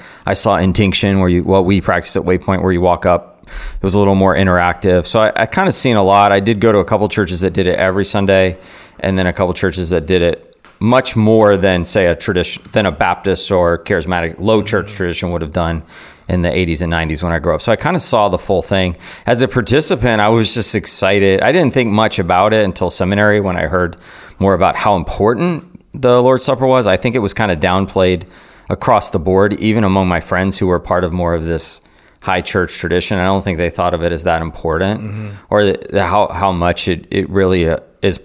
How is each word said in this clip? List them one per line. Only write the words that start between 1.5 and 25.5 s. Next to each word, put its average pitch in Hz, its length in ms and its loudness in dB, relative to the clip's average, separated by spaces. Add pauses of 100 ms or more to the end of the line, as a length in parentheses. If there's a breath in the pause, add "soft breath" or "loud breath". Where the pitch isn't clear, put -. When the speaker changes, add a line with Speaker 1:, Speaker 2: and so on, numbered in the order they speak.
Speaker 1:
we 95 140 2
practice 87 380 -2
at 87 60 -2
Waypoint, 90 400 -2
where 95 100 0
you 85 80 0
walk 87 240 0
up. - 400 -2
It - 380 -12
was 92 100 0
a 104 60 2
little 98 160 2
more 95 200 2
interactive. 90 720 2
So 113 160 2
I, 110 100 2 (120)
I - 20 2
kinda 185 260 -2
seen 123 240 0
a 101 80 2
lot. 101 280 6
I 98 80 4
did 104 200 0
go 110 120 4
to 104 80 4
a 87 60 0
couple 104 220 0
churches 90 340 -2
that 95 120 0
did 90 140 0
it 90 100 0
every 95 260 0
Sunday, 95 540 0 (420 loud breath)
and 95 180 -2
then 92 100 0
a 87 60 0
couple 90 200 -2
churches 87 380 -4
that 82 160 -2
did 90 160 2
it 85 260 -2 (320)
much 123 340 2
more 107 420 4
than, 90 280 2
say, 95 220 2
a 85 80 2
tradition, - 560 -4
than 107 140 0
a 90 60 0
Baptist 90 600 -2
or 87 260 2
charismatic 85 640 -4
low 104 240 0
church 104 240 -4
Speaker 2:
Mm-hmm. - 100 -16
Speaker 1:
tradition 87 340 -4
would 85 120 -4
have 76 100 -10
done 82 300 -2 (440 loud breath)
in 87 140 0
the 85 100 0
eighties 82 300 -2
and 85 80 -4
nineties 80 320 -2
when 87 100 -2
I 82 80 -2
grew 80 140 -2
up. 78 80 -2
So 120 100 -2
I 107 40 2
kinda 170 240 -4
saw 104 300 2
the 90 80 0
full 92 240 -2
thing. 92 340 -2 (300 loud breath)
As 123 160 0
a 131 60 2
participant, 120 720 0
I 104 80 2
was 113 260 2
just - 200 -2
excited. 98 640 2
I 120 100 2
didn't 156 220 2
think 117 180 0
much 107 280 0
about 92 340 2
it 107 120 2
until 90 240 -4
seminary 104 500 2
when 92 180 -2
I 85 100 -2
heard 90 280 -2 (440 loud breath)
more 98 160 2
about 87 200 2
how 104 200 0
important 117 680 -2 (300)